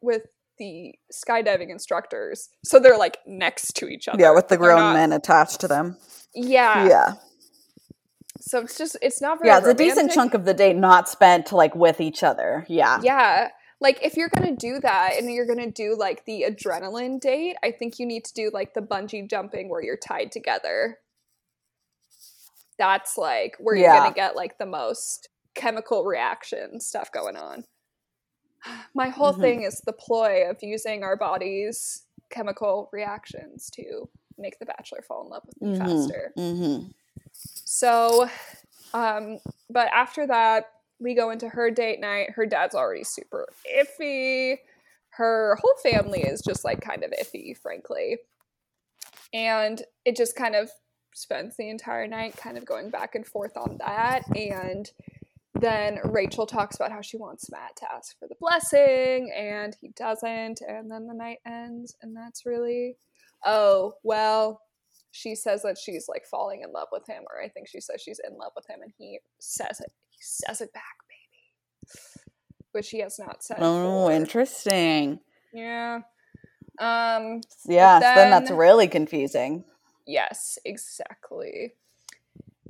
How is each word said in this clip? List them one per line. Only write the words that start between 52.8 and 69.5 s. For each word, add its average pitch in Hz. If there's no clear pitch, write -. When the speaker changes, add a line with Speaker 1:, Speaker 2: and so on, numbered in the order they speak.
Speaker 1:
back -
and 220
forth 208
on 233
that. 240
And 196
then 208
Rachel 214
talks 214
about -
how 208
she 220
wants -
Matt -
to -
ask -
for -
the -
blessing, 269
and 208
he -
doesn't. 226
And 220
then 220
the 233
night 233
ends, 233
and 226
that's 233
really, 240
oh, 202
well, 214
she 220
says 214
that 196
she's, 165
like, -
falling 196
in 87
love -
with -
him, 214
or -
I 214
think -
she 294
says -
she's -
in 208
love 202
with -
him, 196
and 220
he 202
says -